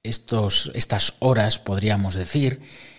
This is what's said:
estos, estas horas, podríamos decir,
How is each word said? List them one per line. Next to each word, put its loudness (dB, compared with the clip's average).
estos, 0
estas 0
horas, 2
podríamos 0
decir, -2